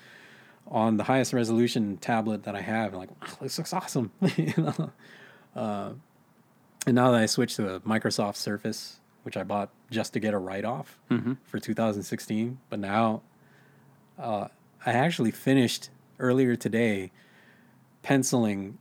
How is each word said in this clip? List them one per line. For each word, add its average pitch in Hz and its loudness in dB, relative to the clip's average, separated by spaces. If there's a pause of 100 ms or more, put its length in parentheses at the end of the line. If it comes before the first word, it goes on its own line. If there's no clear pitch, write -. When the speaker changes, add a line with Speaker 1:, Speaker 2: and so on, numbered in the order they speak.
(680)
Speaker 1:
on 110 4
the 104 0
highest 127 2
resolution 113 2
tablet 110 -2
that 101 -6
I 98 -6
have, 107 -2
I'm 92 -10
like, - -16
"Wow, - -14
this 135 -6
looks 165 -6
awesome." 143 -2 (100)
<laughs> 185 2
You 160 0
know? 156 0 (640)
Uh, 104 -4 (920)
and 127 4
now 123 6
that 117 6
I 110 4
switched 117 0
to 113 -2
the 95 -4
Microsoft 107 0
Surface, - -6 (240)
which 117 -12
I 101 -4
bought 101 -4 (180)
just 113 -4
to 117 -2
get 107 0
a - 0
write-off 104 -6 (100)
Speaker 2:
Mm-hmm. 120 0 (100)
Speaker 1:
for - -8
two 113 -6
thousand 107 0
sixteen, 117 -4 (100)
but 104 -8
now, 107 0 (960)
uh, 107 -4 (360)
I 120 0
actually 127 2
finished - 2 (280)
earlier 127 4
today 107 0 (880)
penciling 113 0